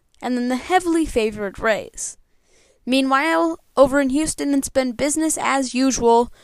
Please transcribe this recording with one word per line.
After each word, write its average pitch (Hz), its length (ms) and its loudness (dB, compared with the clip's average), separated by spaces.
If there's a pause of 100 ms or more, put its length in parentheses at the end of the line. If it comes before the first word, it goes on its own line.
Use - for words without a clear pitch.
(220)
and 247 120 -4
then 247 140 -2
the 254 80 -2
heavily 339 480 0
favored 214 540 -4
Rays. - 580 -4 (680)
Meanwhile, 285 720 0 (180)
over 269 240 6
in 269 80 2
Houston, 285 460 -2
it's 269 160 0
been 262 220 -2
business 302 460 -2
as 262 360 -2
usual 240 580 2 (120)